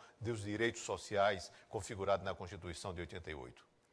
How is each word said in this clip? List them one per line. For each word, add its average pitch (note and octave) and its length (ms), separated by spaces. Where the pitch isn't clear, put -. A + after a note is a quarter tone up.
dos A2 220
direitos G#2+ 400
sociais G2 680
configurado G2 560
na F#2+ 120
Constituição F2+ 580
de F2 80
oitenta F2 300
e D#2 40
oito. B1 300